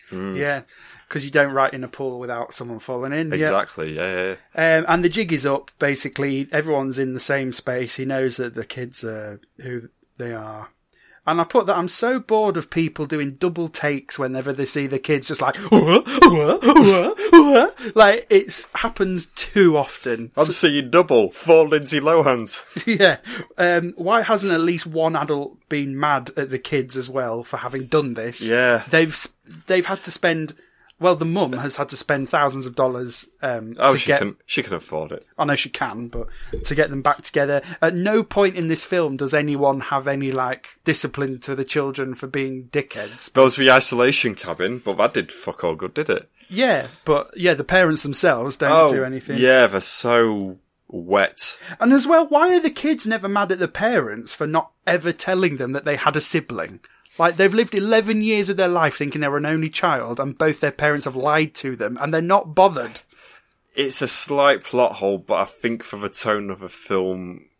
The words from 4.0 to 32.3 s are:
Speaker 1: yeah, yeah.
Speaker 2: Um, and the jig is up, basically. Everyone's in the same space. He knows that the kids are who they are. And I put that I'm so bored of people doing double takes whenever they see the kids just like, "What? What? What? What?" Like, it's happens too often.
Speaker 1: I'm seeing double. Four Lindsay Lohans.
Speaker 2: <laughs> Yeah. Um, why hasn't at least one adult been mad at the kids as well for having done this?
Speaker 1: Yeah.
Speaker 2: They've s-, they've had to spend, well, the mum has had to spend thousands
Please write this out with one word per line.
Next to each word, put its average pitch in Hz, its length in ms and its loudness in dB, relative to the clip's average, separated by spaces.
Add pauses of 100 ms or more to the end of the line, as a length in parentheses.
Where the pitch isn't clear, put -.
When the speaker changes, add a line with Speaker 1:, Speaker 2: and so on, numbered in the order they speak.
Speaker 1:
yeah, 92 200 -4 (200)
yeah. 160 240 2
Speaker 2:
Um, 165 80 -2
and 170 180 2
the 175 40 4
jig 170 240 -4
is 135 120 -2
up, 139 360 -4
basically. 139 720 -4
Everyone's 139 460 -2
in 131 160 -2
the 127 60 -8
same 135 320 -4
space. 123 440 -6
He 131 80 -6
knows 131 320 -2
that 120 180 -8
the 113 100 -8
kids - 380 -14
are 107 380 -12 (200)
who 123 280 -12 (280)
they 120 160 -10
are. 107 360 -14 (580)
And 160 120 0
I 170 60 2
put 208 220 0
that 180 100 0
I'm 175 100 -2
so 240 320 -2
bored 214 380 0
of 151 140 -8
people 156 340 -4
doing 147 300 -4
double 170 340 -4
takes 147 500 -6
whenever 131 360 -4
they 139 100 -4
see 139 220 -4
the 135 120 -4
kids 139 300 -2
just 143 140 -4
like, 131 120 0 (160)
"What? 185 360 6
What? 175 580 6
What? 233 540 6 (140)
What?" 285 640 8
Like, 220 360 6
it's 196 440 2
happens 185 520 -4 (100)
too 175 400 4
often. 117 580 -4
Speaker 1:
I'm 156 160 4
seeing 143 400 2
double. 143 400 4
Four 160 380 6
Lindsay 147 320 0
Lohans. 139 640 2 (100)
Speaker 2:
<laughs> - 120 -10
Yeah. 190 320 4 (400)
Um, 175 380 0
why 208 260 0
hasn't 196 300 -2
at 165 80 2
least 170 260 -2
one 160 280 -2
adult 143 440 -4 (100)
been 139 320 -4
mad 139 380 0
at 139 120 -4
the 131 80 -4
kids 131 380 -6
as 127 140 -8
well 120 340 -6
for - 140 -10
having 127 280 -10
done 139 280 0
this? 117 260 -10
Speaker 1:
Yeah. 120 480 2
Speaker 2:
They've 160 240 2
s-, - 160 -6 (380)
they've 185 200 0
had 190 180 -8
to 175 60 -10
spend, 160 440 -4 (440)
well, 175 180 2
the 160 80 -4
mum 165 300 -2
has 131 220 -6
had 143 140 -6
to - 60 -8
spend 135 320 -4
thousands 135 380 -2